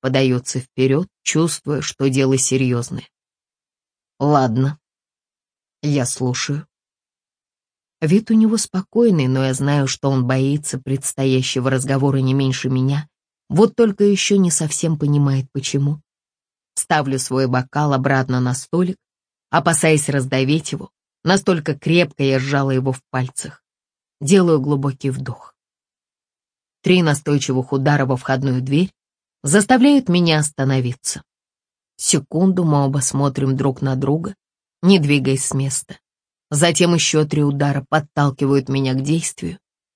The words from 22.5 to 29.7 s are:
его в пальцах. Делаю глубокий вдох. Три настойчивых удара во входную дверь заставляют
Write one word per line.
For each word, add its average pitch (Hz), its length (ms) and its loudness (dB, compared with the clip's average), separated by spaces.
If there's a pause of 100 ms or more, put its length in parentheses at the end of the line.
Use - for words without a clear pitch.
его 131 220 0
в - 180 -12
пальцах. - 540 -8 (560)
Делаю 165 400 4
глубокий 139 500 -2
вдох. 127 440 -10 (1300)
Три 180 200 4
настойчивых 143 720 0
удара 139 340 2
во 127 100 0
входную 131 460 -2
дверь 147 320 0 (480)
заставляют 254 640 4